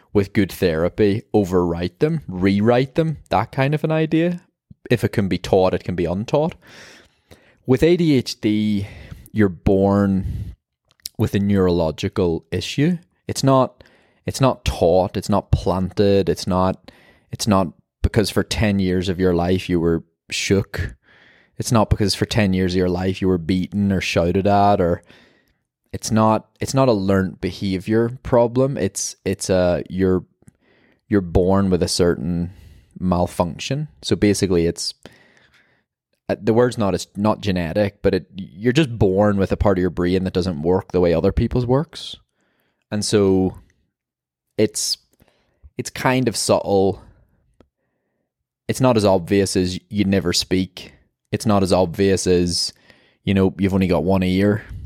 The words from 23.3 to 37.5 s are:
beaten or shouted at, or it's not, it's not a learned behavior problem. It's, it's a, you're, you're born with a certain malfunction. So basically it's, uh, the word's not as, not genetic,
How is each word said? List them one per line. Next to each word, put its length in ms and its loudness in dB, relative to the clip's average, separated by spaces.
beaten 540 -2
or 100 -2
shouted 460 0
at, 340 2
or 200 0
it's 180 -8
not, 380 2
it's 140 -6
not 160 2
a 40 4
learned 460 0
behavior 840 -2
problem. 540 0
It's, 460 -6
it's 260 -4
a, 400 0
you're, 360 0
you're 140 2
born 480 2
with 140 2
a 40 -2
certain 640 0
malfunction. 880 -4
So 140 -2
basically 500 2
it's, 300 -4
uh, 120 -2
the 120 0
word's 260 2
not 160 0
as, 200 -6
not 260 0
genetic, 600 -2